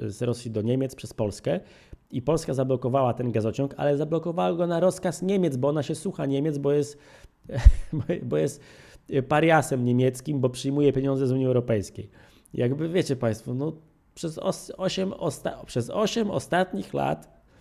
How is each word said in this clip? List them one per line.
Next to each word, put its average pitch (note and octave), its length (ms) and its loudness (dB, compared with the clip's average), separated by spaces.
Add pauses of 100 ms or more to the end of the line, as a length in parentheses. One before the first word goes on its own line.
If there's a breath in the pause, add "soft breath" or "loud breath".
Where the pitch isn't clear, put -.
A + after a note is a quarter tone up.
z G2+ 140 -8
Rosji A#2+ 300 -4
do G#2+ 100 -2
Niemiec C3 340 0
przez - 180 -14
Polskę. A2+ 460 -2 (520 loud breath)
I C3+ 100 -4
Polska D#3 320 -2
zablokowała C3 600 2
ten B2 180 -4
gazociąg, A2+ 460 -2
ale C#3+ 200 2
zablokowała E3 560 -2
go E3+ 140 0
na E3+ 120 0
rozkaz F3 420 0
Niemiec, F3+ 360 0
bo C3 100 0
ona D3 160 0
się D#3+ 120 -4
słucha E3+ 300 -6
Niemiec, C#3 320 0
bo C#3 140 0
jest, C#3+ 260 0 (500 loud breath)
<laughs> - 460 6
bo, D#3 100 -2 (200)
bo B2+ 140 -2
jest D#3 240 -2 (680 loud breath)
pariasem D3+ 580 4
niemieckim, B2+ 540 2
bo B2+ 100 2
przyjmuje C#3 440 2
pieniądze C3+ 340 0
z B2 40 2
Unii C3 140 2
Europejskiej. B2 640 0 (440 loud breath)
Jakby C#3+ 360 -2
wiecie D#3+ 260 0
państwo, B2 380 -2
no, D3 200 -4 (420)
przez D#3+ 220 -10
os-, - 400 -4
osiem F#3+ 360 -2
osta-, - 520 -6
przez A#2 240 -4
osiem G#3 420 0
ostatnich F3 600 -2
lat, C#3 500 -4 (180 soft breath)